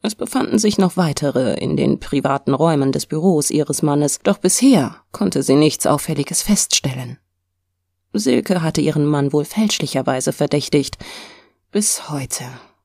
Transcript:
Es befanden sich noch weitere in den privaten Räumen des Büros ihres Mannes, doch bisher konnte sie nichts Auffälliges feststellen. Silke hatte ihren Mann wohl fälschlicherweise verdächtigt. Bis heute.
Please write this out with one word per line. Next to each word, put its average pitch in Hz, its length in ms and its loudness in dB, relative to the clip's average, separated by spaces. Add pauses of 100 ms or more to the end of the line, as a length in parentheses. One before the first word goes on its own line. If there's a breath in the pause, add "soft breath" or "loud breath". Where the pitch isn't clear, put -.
Es 214 140 -4
befanden - 420 -2
sich 208 200 2
noch 185 180 2
weitere 139 580 0
in 147 220 -2
den 143 240 2
privaten 139 540 -2
Räumen 135 360 2
des 135 160 -4
Büros 156 440 0
ihres 147 320 0
Mannes, 147 420 0
doch 196 140 2
bisher 190 580 4 (160)
konnte 185 320 -2
sie 131 100 4
nichts 151 320 4
Auffälliges 147 560 -2
feststellen. 131 760 -2 (960)
Silke 185 500 0
hatte 160 180 0
ihren 147 260 0
Mann 143 260 0
wohl 147 120 0
fälschlicherweise 135 880 -2
verdächtigt. 143 680 0 (720 loud breath)
Bis - 400 -2
heute. 139 340 -8 (400)